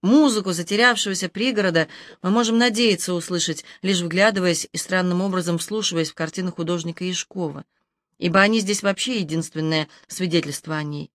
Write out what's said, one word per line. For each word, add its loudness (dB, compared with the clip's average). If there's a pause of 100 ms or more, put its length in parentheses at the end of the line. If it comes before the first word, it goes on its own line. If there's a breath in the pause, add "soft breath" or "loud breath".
Музыку 4
затерявшегося 0
пригорода 2 (360 loud breath)
мы 0
можем 2
надеяться 2
услышать, -4 (200 loud breath)
лишь 0
вглядываясь 2
и -8
странным 0
образом -2
вслушиваясь -4
в -20
картины -6
художника -6
Яшкова, -6 (520)
ибо 2
они 4
здесь -2
вообще -2
единственное -2 (200 soft breath)
свидетельство -4
о -4
ней. -10